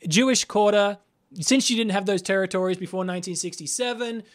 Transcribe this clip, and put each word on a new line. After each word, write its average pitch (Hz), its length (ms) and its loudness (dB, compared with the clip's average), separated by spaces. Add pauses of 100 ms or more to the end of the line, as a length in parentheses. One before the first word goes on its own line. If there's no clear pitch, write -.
Jewish 233 380 4
quarter, 208 540 2 (420)
since 262 300 2
you 233 60 0
didn't 220 160 0
have 196 140 0
those 196 160 0
territories 185 540 0
before 185 280 -6
nineteen 180 320 -6
sixty-seven, 226 840 -6 (120)